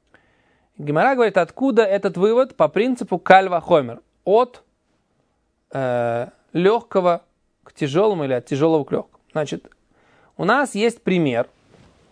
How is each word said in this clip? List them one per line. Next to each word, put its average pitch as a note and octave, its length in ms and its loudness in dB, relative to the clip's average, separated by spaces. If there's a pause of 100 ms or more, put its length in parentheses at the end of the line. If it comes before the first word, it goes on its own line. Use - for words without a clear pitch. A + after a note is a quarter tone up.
(760)
Гемара D#3+ 380 0
говорит, A3 220 0
откуда A3+ 460 0
этот G3 340 -2
вывод A#3 380 0
по D#3 120 2
принципу A3 500 -2
каль F#3+ 320 6
вахомер. D#3 540 -2 (220)
От, A#3 380 0 (1080)
э, A#2+ 560 -4 (260)
лёгкого F#3 720 0 (400)
к - 100 -20
тяжёлому E3 520 -2
или C3 80 -2
от B2 120 -4
тяжёлого D3+ 380 0
к - 80 -8
лёгкому. - 400 -8
Значит, - 400 -8 (680)
у D#3+ 80 -6
нас B3 300 -2
есть A3 260 -2
пример, D3 480 -2 (640)